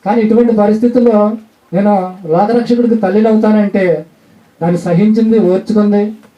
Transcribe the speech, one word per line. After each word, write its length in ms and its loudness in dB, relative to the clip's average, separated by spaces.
కానీ 160 0
ఇటువంటి 320 2
పరిస్థితుల్లో 760 0
నేను 520 -2
లోకరక్షకుడికి 720 0
తల్లిని 340 0
అవుతానంటే 760 0
దాన్ని 180 -2
సహించింది, 600 2
ఓర్చుకుంది. 760 0